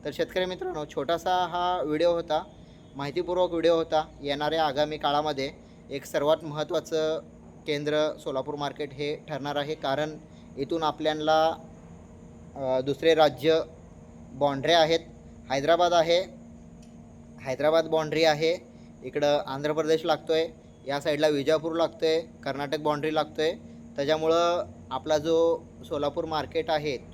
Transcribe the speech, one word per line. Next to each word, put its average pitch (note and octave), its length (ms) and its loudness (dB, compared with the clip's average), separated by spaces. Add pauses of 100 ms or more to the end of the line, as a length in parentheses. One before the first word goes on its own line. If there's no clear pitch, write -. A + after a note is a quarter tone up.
तर D3+ 80 -4
शेतकरी F3 320 -2
मित्रांनो, F3+ 400 -6
छोटासा E3+ 600 -2
हा F3 360 -2
व्हिडिओ D#3 300 2
होता, E3 320 -2 (520)
माहितीपूर्वक F3 540 -2
व्हिडिओ E3 260 2
होता. D#3+ 320 2 (160)
येणाऱ्या D3+ 420 0
आगामी D3+ 320 0
काळामध्ये D3 540 0 (380)
एक C3+ 160 -10
सर्वात D#3 380 2
महत्त्वाचं D#3 760 -2 (460)
केंद्र D3+ 560 0
सोलापूर C#3 320 -4
मार्केट C#3+ 380 -6
हे D3 220 -4
ठरणार C#3+ 400 -8
आहे, C#3+ 200 -2
कारण D3+ 420 -4 (400)
इथून D#3+ 260 -4
आपल्याला, D#3 720 2 (1000)
अ, C3 260 0
दुसरे C#3+ 340 4
राज्य D3+ 460 4 (680)
बाउंड्री C#3 420 0
आहेत, E3 260 4 (520)
हैदराबाद E3 420 2
आहे, E3+ 500 2 (1040)
हैदराबाद D3+ 400 2
बाउंड्री D#3 380 0
आहे, D#3+ 340 4 (460)
इकडं C#3+ 420 2
आंध्र C#3+ 280 -2
प्रदेश D#3 320 2
लागतो D#3 280 0
आहे, D#3+ 140 2 (400)
या C#3+ 140 -2
साईडला D3+ 260 2
विजापूर D3+ 480 0
लागतो E3 300 0
आहे, D#3+ 140 2
कर्नाटक C#3+ 600 -6
बाउंड्री D3+ 360 -2
लागतो D#3 260 -2
आहे. D#3+ 100 0 (440)
त्याच्यामुळं D#3+ 680 2 (260)
आपला D3+ 260 0
जो E3 420 2 (280)
सोलापूर D3 380 -4
मार्केट D#3 440 -4
आहे D3 280 -2 (160)